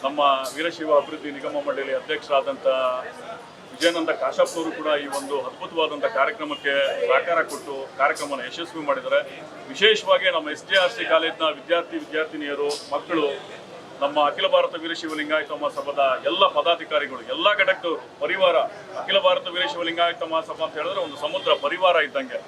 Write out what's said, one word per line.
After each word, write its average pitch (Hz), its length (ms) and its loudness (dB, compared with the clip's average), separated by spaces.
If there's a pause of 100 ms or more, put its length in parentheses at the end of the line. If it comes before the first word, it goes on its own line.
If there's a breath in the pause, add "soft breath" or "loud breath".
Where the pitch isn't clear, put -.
ನಮ್ಮ 143 160 -2 (360)
ವೀರಶೈವ 156 420 2
ಅಭಿವೃದ್ಧಿ 147 340 -2
ನಿಗಮ 139 240 -6 (120)
ಮಂಡಳಿ 135 260 -2
ಅಧ್ಯಕ್ಷರಾದಂಥ 135 720 0 (1040)
ವಿಜಯಾನಂದ 165 380 2
ಕಾಶಪ್ಪನವರು 160 640 0
ಕೂಡ 151 140 -6
ಈ 147 200 0
ಒಂದು 139 360 -4
ಅದ್ಭುತವಾದಂಥ 147 640 -2
ಕಾರ್ಯಕ್ರಮಕ್ಕೆ 139 1000 0
ಸಹಕಾರ 160 360 4
ಕೊಟ್ಟು 135 540 -8
ಕಾರ್ಯಕ್ರಮನ 143 480 0
ಯಶಸ್ವಿ 160 360 -10
ಮಾಡಿದ್ದಾರೆ. 139 640 0 (240)
ವಿಶೇಷವಾಗಿ 190 640 4
ನಮ್ಮ 156 160 0
ಎಸ್ 151 140 -8
ಜೆ 190 140 2
ಆರ್ 180 140 6
ಸಿ - 180 -6
ಕಾಲೇಜಿನ 160 360 2
ವಿದ್ಯಾರ್ಥಿ 165 520 0
ವಿದ್ಯಾರ್ಥಿನಿಯರು, 151 720 -2
ಮಕ್ಕಳು, 147 600 -2 (760)
ನಮ್ಮ 147 240 2
ಅಖಿಲ 185 220 0
ಭಾರತ 175 280 4
ವೀರಶೈವ 160 400 -6
ಲಿಂಗಾಯತ 151 360 -2
ಮಹಾಸಭಾದ 139 720 0
ಎಲ್ಲ 180 220 4
ಪದಾಧಿಕಾರಿಗಳು, 147 720 0
ಎಲ್ಲ 151 320 0
ಘಟಕದವರು, 185 680 0
ಪರಿವಾರ, 175 380 4 (400)
ಅಖಿಲ 190 220 2
ಭಾರತ 185 280 4
ವೀರಶೈವ 175 360 -2
ಲಿಂಗಾಯತ 170 400 0
ಮಹಾಸಭಾ 160 420 -2
ಅಂತ 151 120 -6
ಹೇಳಿದ್ರೆ 180 240 -2
ಒಂದು 147 160 -6
ಸಮುದ್ರ 160 440 -4
ಪರಿವಾರ 175 340 2
ಇದ್ದಂಗೆ 131 520 -2